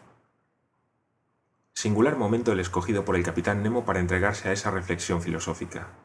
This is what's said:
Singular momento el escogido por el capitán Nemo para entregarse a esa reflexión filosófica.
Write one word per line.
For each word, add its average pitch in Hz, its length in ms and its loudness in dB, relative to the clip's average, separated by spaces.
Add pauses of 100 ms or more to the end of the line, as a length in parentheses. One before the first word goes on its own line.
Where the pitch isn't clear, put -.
(1700)
Singular 113 440 2
momento 117 340 2
el 95 80 4
escogido 92 460 0
por 95 100 0
el 87 80 4
capitán 85 380 0
Nemo 117 240 0
para 92 140 2
entregarse 92 500 0
a 95 40 2
esa 98 180 -2
reflexión 90 500 -2
filosófica. 85 680 -6 (160)